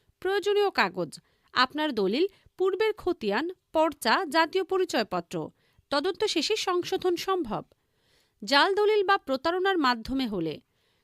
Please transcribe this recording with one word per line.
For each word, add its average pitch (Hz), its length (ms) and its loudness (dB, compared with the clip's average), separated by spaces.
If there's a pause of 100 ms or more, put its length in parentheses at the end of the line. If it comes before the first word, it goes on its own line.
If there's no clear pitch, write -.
(220)
প্রয়োজনীয় 392 480 2
কাগজ, 180 420 -2 (420)
আপনার 285 380 0
দলিল, 220 340 0 (320)
পূর্বের 392 360 0
খতিয়ান, 240 520 -2 (280)
পর্চা, 311 520 2
জাতীয় 330 380 2
পরিচয়পত্র। 294 720 -2 (540)
তদন্ত 294 340 -2
শেষে 381 320 0
সংশোধন 359 600 -2
সম্ভব। 294 480 -4 (800)
জাল 277 320 4
দলিল 415 280 2
বা 392 140 2
প্রতারণার 359 600 -2
মাধ্যমে 254 500 -2
হলে, 165 320 -4 (440)